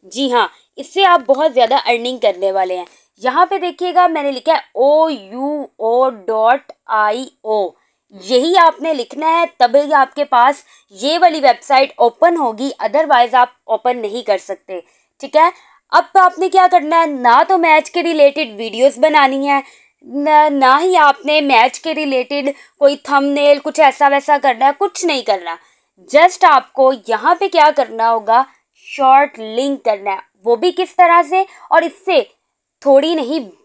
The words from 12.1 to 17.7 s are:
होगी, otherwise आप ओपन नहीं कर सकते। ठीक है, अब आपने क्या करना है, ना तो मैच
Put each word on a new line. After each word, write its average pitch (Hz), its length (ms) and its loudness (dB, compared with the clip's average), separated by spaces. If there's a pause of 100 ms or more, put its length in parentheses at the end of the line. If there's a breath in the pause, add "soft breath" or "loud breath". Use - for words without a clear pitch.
होगी, 254 320 -4 (140)
otherwise 247 520 0
आप 247 180 2 (140)
ओपन 247 300 -2
नहीं 220 260 -10
कर 196 140 -2
सकते। 185 440 -12 (400)
ठीक - 140 -10
है, 320 160 4 (400 soft breath)
अब 349 260 0
आपने 359 320 2
क्या 370 180 2
करना 330 300 0
है, 330 140 2
ना 247 320 2
तो 381 140 0
मैच 320 320 2